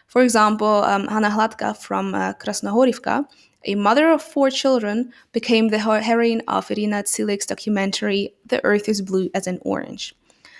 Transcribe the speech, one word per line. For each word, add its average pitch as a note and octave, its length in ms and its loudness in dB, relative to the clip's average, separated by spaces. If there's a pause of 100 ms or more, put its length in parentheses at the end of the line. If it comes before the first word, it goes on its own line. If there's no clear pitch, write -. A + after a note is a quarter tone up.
For B3+ 160 2
example, G#3+ 600 4
um, G3 240 0
Hanna G#3 220 0
Hladka A3 440 -2
from, G3 400 -6
uh, G3 200 -2
Krasnohorivka, A3 920 -2 (380)
a G3+ 100 -2
mother G#3+ 360 4
of D#4+ 120 2
four C4+ 280 0
children, B3 600 0 (220)
became A3+ 360 2
the G#3+ 100 0
ho-, G#3+ 220 0
heroine A#3 460 0
of G3 240 -2
Irina G#3 320 -2
Tsilik's G3+ 440 -2
documentary, G3+ 880 -2 (120)
The - 160 -2
Earth G#3 280 2
is G3+ 100 0
Blue F#3+ 320 -2
as F#3+ 140 -4
an F#3 160 -6
Orange. - 520 -8 (460)